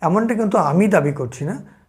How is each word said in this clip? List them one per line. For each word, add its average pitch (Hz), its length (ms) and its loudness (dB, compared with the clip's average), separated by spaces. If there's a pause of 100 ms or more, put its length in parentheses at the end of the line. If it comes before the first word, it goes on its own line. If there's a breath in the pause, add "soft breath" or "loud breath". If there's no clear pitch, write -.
এমনটা 220 340 0
কিন্তু 220 240 0
আমি 170 300 2
দাবি 147 240 2
করছি 135 320 -8
না। 202 200 -8 (240 soft breath)